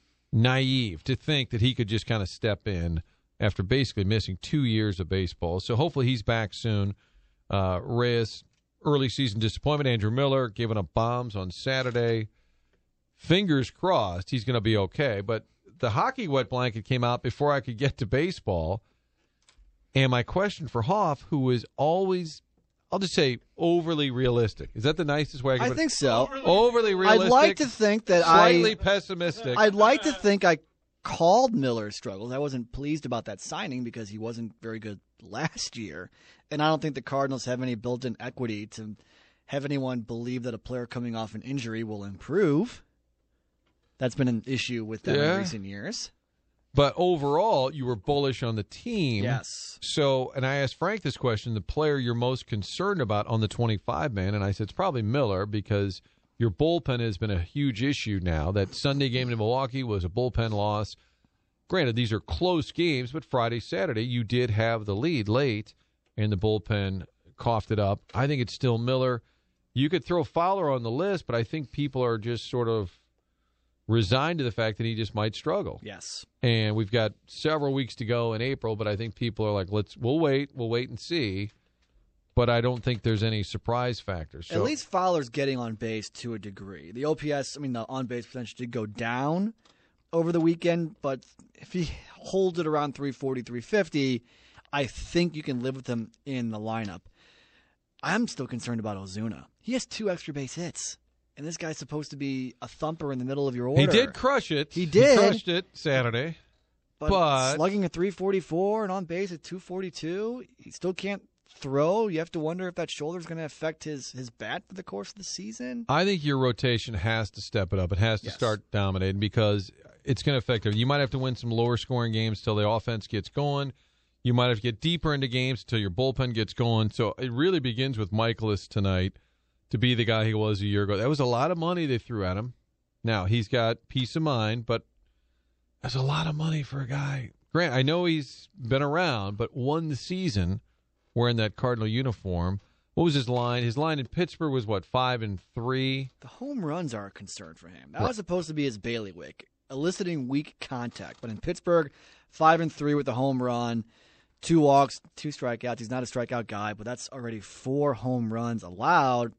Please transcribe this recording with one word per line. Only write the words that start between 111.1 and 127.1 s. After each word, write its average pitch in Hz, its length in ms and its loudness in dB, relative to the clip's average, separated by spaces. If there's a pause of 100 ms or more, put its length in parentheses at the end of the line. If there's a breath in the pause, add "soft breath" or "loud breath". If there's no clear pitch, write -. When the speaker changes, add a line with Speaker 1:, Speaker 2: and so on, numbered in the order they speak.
Speaker 2:
throw. 156 600 0
You 156 120 -2
have 165 120 -6
to 170 80 -4
wonder 165 280 -4
if 175 80 -12
that 165 140 -4
shoulder's 165 360 -8
gonna 165 180 -8
affect 160 400 -8
his, 147 280 -10
his 127 180 -12
bat 113 380 -10
for 196 60 -20
the 185 100 -12
course 196 260 -10
of - 60 -20
the 196 80 -16
season. 208 640 -10
Speaker 1:
I 156 160 2
think 190 200 0
your 143 140 0
rotation 123 560 0
has 110 380 -2
to - 80 -16
step 98 320 -2
it 98 80 2
up. 87 120 0
It 87 60 0
has 110 220 2
to - 60 -14
Speaker 2:
Yes. - 100 -8
Speaker 1:
start 110 340 0
dominating 95 480 0
because 104 520 2 (340)
it's - 180 0
gonna 143 160 2
affect 113 280 0
him. 104 80 2
You 117 120 2
might 143 120 2
have 135 120 2
to 135 80 -2
win 131 180 -2
some 117 140 -6
lower 117 260 2
scoring 117 360 -2
games 110 300 -2
till 110 120 2
the 104 140 4
offense 113 400 -2
gets 101 200 -4
going. 139 440 -2 (520)
You 120 100 4
might 123 140 6
have 120 100 2
to 101 40 -12
get 117 180 -2
deeper 160 340 0
into 135 140 -2
games 127 360 -2
till 117 140 0
your 101 120 0
bullpen 127 440 0
gets 110 180 -2
going. 113 380 2
So 110 280 0